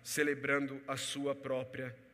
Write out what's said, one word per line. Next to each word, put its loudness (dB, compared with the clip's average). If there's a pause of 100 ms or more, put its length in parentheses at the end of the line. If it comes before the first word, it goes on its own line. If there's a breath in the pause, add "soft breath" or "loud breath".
celebrando 2
a -2
sua 0
própria -4 (200)